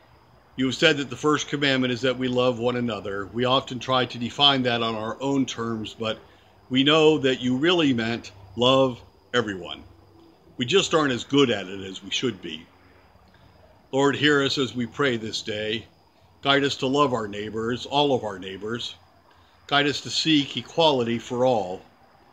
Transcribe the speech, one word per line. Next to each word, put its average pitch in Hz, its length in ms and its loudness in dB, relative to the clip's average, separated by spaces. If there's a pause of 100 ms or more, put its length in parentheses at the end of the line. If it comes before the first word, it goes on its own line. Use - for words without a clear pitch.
(560)
You 127 100 0
have 123 80 -2
said 151 220 4
that 135 140 -6
the 123 60 -10
first 151 300 0
commandment 135 460 0
is 113 80 -4
that 127 180 0
we 131 80 -2
love 123 320 0
one 120 180 -2
another. 101 560 -6
We 120 120 -2
often 131 340 0
try 127 280 0
to 120 120 -10
define 135 440 2
that 120 200 0
on 113 140 -2
our 107 240 -6
own 139 260 0
terms, 113 480 -8
but 110 240 -6 (520)
we 131 120 2
know 156 360 6
that 131 220 0
you 127 160 0
really 160 360 4
meant 117 400 -4 (240)
love 127 440 4 (340)
everyone. 90 500 -4 (720)
We 127 100 -4
just 175 280 2
aren't 147 180 4
as 117 120 -4
good 139 260 4
at 98 160 -2
it 95 140 -10
as 95 220 -12
we 98 80 -14
should 110 300 -4
be. 80 260 -12 (1300)
Lord, 135 220 4
hear 143 280 4
us 135 140 0
as 120 180 -2
we 123 120 -4
pray 131 300 -2
this 107 260 -8
day. 107 440 -6 (560)
Guide 139 220 4
us 135 120 -2
to 139 100 -2
love 135 260 4
our 113 140 -2
neighbors, 110 600 -6
all 143 280 2
of 107 80 0
our 101 160 -6
neighbors. 95 560 -10 (720)
Guide 143 220 2
us 135 140 -2
to 127 80 -12
seek 147 460 0
equality 123 640 0
for 123 260 -2
all. 98 380 0 (500)